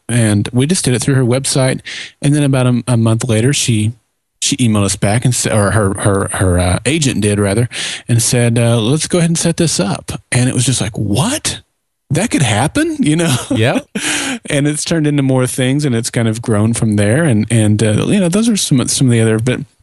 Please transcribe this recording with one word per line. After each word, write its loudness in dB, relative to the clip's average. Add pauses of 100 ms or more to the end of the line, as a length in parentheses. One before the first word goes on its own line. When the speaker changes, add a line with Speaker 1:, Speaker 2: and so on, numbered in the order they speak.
Speaker 1:
And 0
we 2
just -2
did 2
it -2
through 0
her 2
website. 0 (400)
And 2
then 2
about 2
a, 0
a 2
month 2
later, 2
she, 0 (500)
she -2
emailed 2
us -2
back 0
and 2
sa-, -2
or 2
her, 0
her, 0
her, 2
uh, 0
agent 0
did 2
rather, 0 (400)
and 2
said, 2
uh, 2
"Let's 0
go 0
ahead 2
and 0
set -2
this 0
up." -4 (200)
And 2
it -2
was 0
just -2
like, -6
"What? -4 (480)
That 0
could 0
happen?" 0
You 2
know? 0 (140)
Speaker 2:
Yeah. 0 (160)
Speaker 1:
<laughs> -6 (280)
And -2
it's -4
turned -2
into 0
more 2
things, -2
and -2
it's -4
kind 0
of -2
grown 0
from 0
there. 2
And, 2
and, 2
uh, 2
you 2
know, 2
those 0
are 2
some, 0
some 0
of 4
the 4
other, 2
but -2 (220)